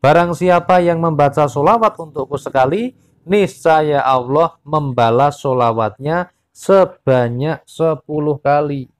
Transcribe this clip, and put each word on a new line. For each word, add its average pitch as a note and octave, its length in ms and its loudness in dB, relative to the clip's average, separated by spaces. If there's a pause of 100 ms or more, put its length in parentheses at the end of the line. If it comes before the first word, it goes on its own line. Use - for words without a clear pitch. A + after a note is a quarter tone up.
Barang E3+ 320 2
siapa F3+ 480 2
yang E3+ 180 0
membaca D3 460 0
sholawat G3+ 560 0
untukku C#3+ 400 -8
sekali, D3+ 560 -2 (320)
niscaya D#3 720 0
Allah C3 640 0
membalas C#3 720 0
sholawatnya B2+ 960 -4 (160)
sebanyak C#3 1200 0
sepuluh D3+ 720 -4
kali. C#3+ 480 -2 (100)